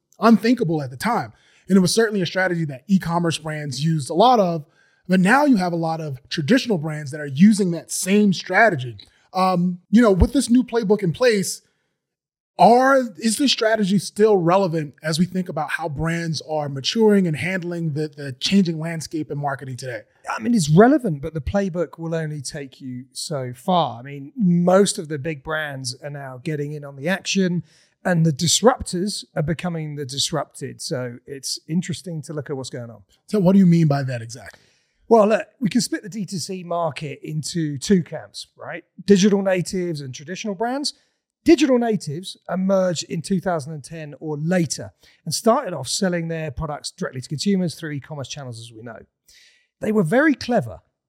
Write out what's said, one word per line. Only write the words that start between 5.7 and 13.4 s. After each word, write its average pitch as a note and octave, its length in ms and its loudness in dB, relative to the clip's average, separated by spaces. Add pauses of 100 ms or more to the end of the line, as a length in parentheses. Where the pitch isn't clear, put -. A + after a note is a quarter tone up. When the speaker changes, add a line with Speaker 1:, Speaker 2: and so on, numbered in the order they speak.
Speaker 1:
a - 20 -2
lot D#3+ 260 -4
of D3 180 -10 (100)
traditional G3+ 480 0
brands D3+ 320 -8
that D3+ 100 -10
are D3+ 60 -10
using F#3 460 4
that D#3+ 180 -6
same G3+ 420 2
strategy. F3 640 2 (360)
Um, F3+ 460 0 (100)
you A#3 140 6
know, A3 80 6
with F#3 220 4
this C#4 140 0
new A#3+ 160 4
playbook G#3+ 380 0
in E3+ 100 0
place, G#3 520 0 (960)
are, B3 380 8 (200)
is A3 200 0
this C#4+ 160 2